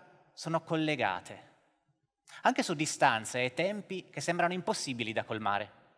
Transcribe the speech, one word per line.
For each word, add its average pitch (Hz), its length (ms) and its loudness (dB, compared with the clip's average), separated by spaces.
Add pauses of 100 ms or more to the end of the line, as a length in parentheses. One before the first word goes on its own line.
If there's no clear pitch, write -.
(340)
sono 160 280 -2
collegate, 120 840 -2 (920)
anche 240 220 2
su 180 100 -2
distanze 127 720 2
e 123 100 0
tempi 190 560 -4
che - 120 -8
sembrano 175 320 2
impossibili 127 600 -2
da 110 100 0
colmare. 104 480 -2 (260)